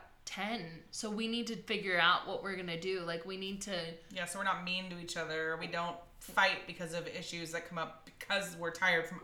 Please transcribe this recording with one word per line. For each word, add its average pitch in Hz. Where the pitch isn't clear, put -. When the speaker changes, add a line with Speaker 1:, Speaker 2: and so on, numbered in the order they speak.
Speaker 1:
ten. 202
So -
we 214
need 226
to 226
figure 190
out 170
what 185
we're 190
gonna 175
do. 185
Like, 170
we 190
need 190
to" 196
Speaker 2:
Yeah, 185
so 196
we're 196
not 175
mean 180
to 175
each 170
other. 160
We 175
don't 170
fight 190
because 170
of 160
issues 170
that 165
come 175
up 156
because 190
we're 165
tired 170
from 175